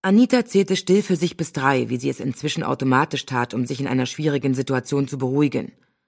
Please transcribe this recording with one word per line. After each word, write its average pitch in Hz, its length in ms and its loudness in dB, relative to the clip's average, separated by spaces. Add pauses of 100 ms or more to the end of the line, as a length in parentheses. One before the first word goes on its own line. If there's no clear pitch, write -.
Anita 233 420 4
zählte 190 320 2
still 196 260 2
für 185 140 0
sich 165 200 -2
bis - 160 -6
drei, 131 360 2
wie 123 100 -4
sie 131 100 -2
es 131 120 -4
inzwischen 131 420 -6
automatisch 135 640 0
tat, 123 260 -4
um 120 140 -4
sich 127 140 -6
in 135 80 -2
einer 127 180 0
schwierigen 143 480 -2
Situation 135 540 -2
zu 139 100 -8
beruhigen. 131 540 0 (360)